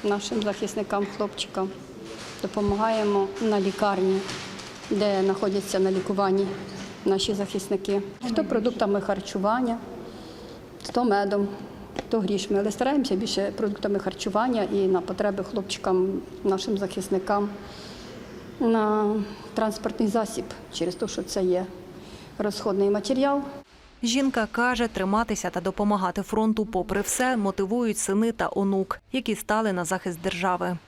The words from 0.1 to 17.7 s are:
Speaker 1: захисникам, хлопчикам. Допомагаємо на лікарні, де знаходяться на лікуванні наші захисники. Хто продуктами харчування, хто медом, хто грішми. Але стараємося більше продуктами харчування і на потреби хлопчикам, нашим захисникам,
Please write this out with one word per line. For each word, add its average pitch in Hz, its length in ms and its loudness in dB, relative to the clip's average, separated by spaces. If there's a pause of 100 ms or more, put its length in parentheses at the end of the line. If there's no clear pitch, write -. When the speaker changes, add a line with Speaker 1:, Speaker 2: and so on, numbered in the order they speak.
Speaker 1:
захисникам, 202 640 -2 (100)
хлопчикам. 202 520 -4 (720)
Допомагаємо 202 840 2 (140)
на 208 180 4
лікарні, 190 580 2 (720)
де 202 340 4
знаходяться 196 540 2
на 190 120 4
лікуванні 190 560 2 (580)
наші 196 300 2
захисники. 196 680 -2 (280)
Хто 220 140 2
продуктами 220 560 2
харчування, 208 760 0 (1040)
хто 247 200 2
медом, 202 440 4 (500)
хто - 220 0
грішми. 196 400 0
Але 214 100 2
стараємося 254 460 2
більше 202 400 0
продуктами 202 420 0
харчування 214 640 0
і 196 240 2
на 185 140 4
потреби 190 440 -2
хлопчикам, 190 760 0 (240)
нашим 196 340 0
захисникам, 202 680 0 (1120)